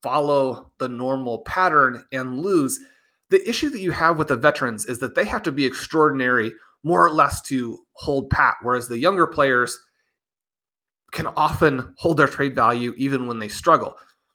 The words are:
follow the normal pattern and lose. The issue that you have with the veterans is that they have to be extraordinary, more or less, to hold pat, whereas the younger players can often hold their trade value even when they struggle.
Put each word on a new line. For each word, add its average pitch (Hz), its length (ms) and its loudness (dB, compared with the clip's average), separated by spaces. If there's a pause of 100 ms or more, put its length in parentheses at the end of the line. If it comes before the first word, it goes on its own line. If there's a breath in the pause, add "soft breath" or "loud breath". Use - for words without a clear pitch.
follow 139 760 0
the 131 100 -4
normal 123 520 -4
pattern 143 720 0
and 127 280 -6
lose. 165 380 0 (520 loud breath)
The 190 160 4
issue 277 240 -2
that 247 100 -8
you 185 100 -2
have 160 260 0
with 151 120 -2
the 131 80 2
veterans 120 500 0
is 123 140 -8
that 131 160 -4
they 180 80 2
have 208 180 -6
to 160 100 -4
be 135 140 0
extraordinary, 127 840 2 (320 soft breath)
more 170 200 4
or 170 60 6
less, 151 320 2
to 120 420 -6 (100)
hold 139 360 -4
pat, 131 320 4
whereas 120 240 -2
the 120 100 -6
younger 170 300 2
players 127 520 0 (1300)
can 156 160 -8 (100)
often 151 600 0
hold 165 200 0
their 143 100 4
trade 139 260 -4
value 120 420 0
even 135 300 -2
when 117 140 -6
they 107 80 -8
struggle. 131 480 0 (380 soft breath)